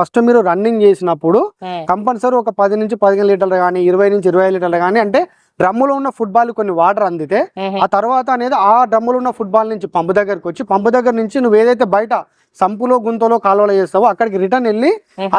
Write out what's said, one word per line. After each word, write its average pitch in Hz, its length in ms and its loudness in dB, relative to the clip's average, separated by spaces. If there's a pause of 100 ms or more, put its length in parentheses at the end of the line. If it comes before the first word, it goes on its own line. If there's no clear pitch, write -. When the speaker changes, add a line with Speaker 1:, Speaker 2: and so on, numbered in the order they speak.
Speaker 1:
ఫస్ట్ 180 200 0
మీరు 240 180 4 (120)
రన్నింగ్ 214 320 0
చేసినప్పుడు 185 720 2 (120)
Speaker 2:
మ్మ్. 175 280 -10
Speaker 1:
కంపల్సరీ 240 440 -2
ఒక 233 140 -2
పది 202 260 0
నుంచి 214 200 -4
పదిహేను 202 320 2
లీటర్లు 190 260 0
కానీ, 180 260 0 (120)
ఇరవై 196 180 2
నుంచి 196 180 0
ఇరవై 185 160 2
ఐదు 190 100 0
లీటర్లు 175 220 -2
కానీ, 185 240 0
అంటే 214 220 0 (380)
డ్రమ్ములో 233 340 0
ఉన్న 269 140 -4
ఫుట్బాల్ 226 440 -2
కొన్ని 208 260 -4
వాటర్ 202 300 2
అందితే 175 400 -4 (100)
Speaker 2:
మ్మ్. 190 240 -6
Speaker 1:
ఆ 190 40 2
తర్వాత 233 440 -2
అనేది 254 240 -2
ఆ 220 300 4
డ్రమ్ములో 233 340 0
ఉన్న 254 120 -4
ఫుట్బాల్ 220 380 -2
నుంచి 202 180 -8
పంపు 175 320 -2
దగ్గరకు 196 300 -2
వచ్చి, 170 220 -8
పంపు 214 200 0
దగ్గర 247 200 2 (100)
నుంచి 220 200 -4
నువ్వు 226 200 2
ఏదైతే 240 240 2
బయట 208 300 -2 (460)
సంపులో 220 360 0
గుంతలో 226 420 0
కాలువలో 202 420 2
చేస్తావో 190 240 0
అక్కడికి 202 400 0
రిటర్న్ 240 220 -2
వెళ్ళి 226 240 0 (300)
Speaker 2:
మ్మ్. 190 140 -6
Speaker 1:
ఆ 202 40 2